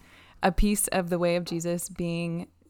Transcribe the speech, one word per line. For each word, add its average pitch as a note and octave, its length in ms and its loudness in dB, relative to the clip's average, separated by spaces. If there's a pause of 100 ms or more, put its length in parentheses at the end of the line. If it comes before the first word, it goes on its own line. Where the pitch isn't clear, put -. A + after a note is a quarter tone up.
(420)
a F#3 100 4
piece G#3 360 2
of F#3 220 -2
the F3 80 2
way F3 180 2
of F3 80 -2
Jesus E3+ 440 -4
being E3+ 600 -4 (220)